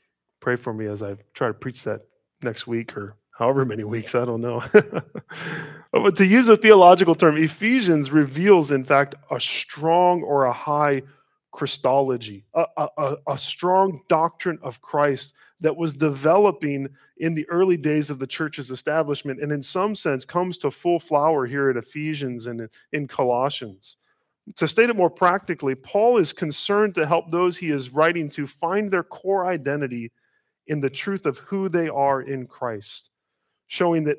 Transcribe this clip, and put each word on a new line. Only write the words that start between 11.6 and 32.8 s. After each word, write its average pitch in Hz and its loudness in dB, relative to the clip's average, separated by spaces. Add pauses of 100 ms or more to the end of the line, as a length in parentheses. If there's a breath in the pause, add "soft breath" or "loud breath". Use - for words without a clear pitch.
a, 165 0 (100)
a, 151 -4 (100)
a, 139 -4 (120)
a 139 -6
strong 185 -2
doctrine 165 -2
of - -12
Christ 147 -2 (260 soft breath)
that 156 0
was 165 -4
developing 147 2 (300 soft breath)
in 165 -4
the 151 -6
early 180 2
days 151 -2
of 135 -8
the 131 -6
church's 143 -8
establishment, 143 -4
and 147 -4
in 143 -4
some 196 -4
sense 135 -4
comes 180 -4
to 185 -4
full 175 0
flower 147 0
here 135 0
at 123 -2
Ephesians 131 -8
and 117 -10
in, 113 -12 (220 soft breath)
in 147 -6
Colossians. 123 -4 (600)
To 233 -2
state 220 2
it 226 -2
more 180 2
practically, 175 0
Paul 220 2
is 160 0
concerned 202 -2
to 156 0
help 165 0
those 175 0
he 165 -6
is 131 -4
writing 156 0
to 143 -8
find 196 -4
their 180 -2
core 190 -4
identity 139 -4 (560)
in 151 -4
the 135 -2
truth 190 -8
of 135 -4
who 190 -6
they 165 -2
are 139 0
in 127 -10
Christ, - -12 (580)